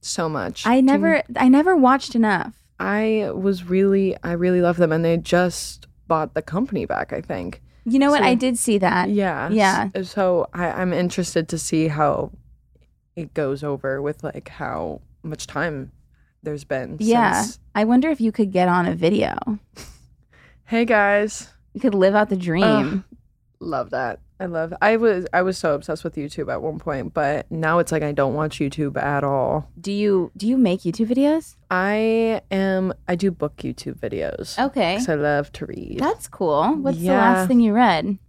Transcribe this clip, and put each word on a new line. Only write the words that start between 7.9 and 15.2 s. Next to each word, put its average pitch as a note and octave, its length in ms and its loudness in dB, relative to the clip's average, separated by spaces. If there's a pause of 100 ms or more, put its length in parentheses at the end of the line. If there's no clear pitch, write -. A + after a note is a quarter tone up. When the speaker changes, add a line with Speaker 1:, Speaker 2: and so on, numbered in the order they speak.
Speaker 2:
know C#4 120 4
what? D4 80 4
Speaker 1:
So - 60 4
Speaker 2:
I B3+ 80 4
did B3 240 0
see G#3+ 220 0
that. F#3 300 0
Speaker 1:
Yeah. F3+ 400 -2
Speaker 2:
Yeah. G3 440 2
Speaker 1:
S-, F#3+ 160 -6
so F#3 440 0
I, F3 180 -4
I'm F3+ 200 -2
interested F3 580 -2
to E3 80 -4
see D#3+ 320 0
how D3 420 0 (840)
it D#3+ 180 -12
goes C#3 300 -4
over C#3 380 -6
with, D3 220 -6
like, D3 260 -12
how E2 520 -8 (200)